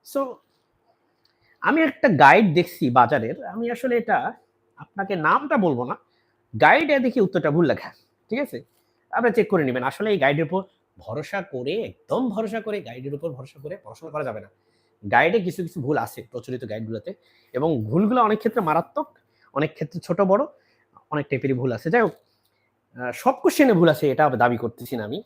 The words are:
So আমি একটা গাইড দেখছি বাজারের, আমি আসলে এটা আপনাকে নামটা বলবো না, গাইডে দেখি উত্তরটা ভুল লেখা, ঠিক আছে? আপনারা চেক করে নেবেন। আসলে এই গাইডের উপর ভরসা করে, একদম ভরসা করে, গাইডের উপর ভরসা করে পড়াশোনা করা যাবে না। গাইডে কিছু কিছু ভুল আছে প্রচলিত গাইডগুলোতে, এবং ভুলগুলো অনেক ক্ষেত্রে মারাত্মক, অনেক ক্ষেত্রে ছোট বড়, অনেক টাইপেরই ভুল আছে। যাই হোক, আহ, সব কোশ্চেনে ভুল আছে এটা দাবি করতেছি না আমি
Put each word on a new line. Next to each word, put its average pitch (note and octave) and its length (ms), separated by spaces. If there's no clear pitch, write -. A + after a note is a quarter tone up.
So C#4 80
আমি C#4+ 120
একটা - 180
গাইড F3 220
দেখছি - 260
বাজারের, B2 380
আমি A3+ 120
আসলে B3 260
এটা G#3 160
আপনাকে G3 300
নামটা C4+ 280
বলবো B2 240
না, G3+ 60
গাইডে C4 420
দেখি - 200
উত্তরটা F3 300
ভুল E3+ 160
লেখা, - 180
ঠিক A#3 160
আছে? - 120
আপনারা A#3 220
চেক G#3 140
করে E3+ 160
নেবেন। B2 240
আসলে G#3 220
এই F3+ 100
গাইডের D3 260
উপর F#3 120
ভরসা - 420
করে, C3 200
একদম - 320
ভরসা A3 320
করে, G#3 120
গাইডের C3 280
উপর D#3+ 200
ভরসা C3 260
করে D#3 200
পড়াশোনা C3 300
করা D3+ 100
যাবে A2 220
না। - 40
গাইডে C#3 420
কিছু F3+ 200
কিছু E3 200
ভুল C#3+ 200
আছে - 140
প্রচলিত B2+ 400
গাইডগুলোতে, A2 400
এবং C#3+ 160
ভুলগুলো G3+ 380
অনেক G#3+ 160
ক্ষেত্রে A3+ 260
মারাত্মক, F3 380
অনেক D3 240
ক্ষেত্রে D#3+ 200
ছোট F3 140
বড়, G3 220
অনেক D3 160
টাইপেরই C3+ 320
ভুল C3 160
আছে। - 160
যাই A#3+ 120
হোক, - 100
আহ, - 960
সব C4 200
কোশ্চেনে C4+ 380
ভুল E3+ 140
আছে D3 200
এটা D3+ 100
দাবি A#2+ 200
করতেছি A#2+ 340
না A2 120
আমি D#3 160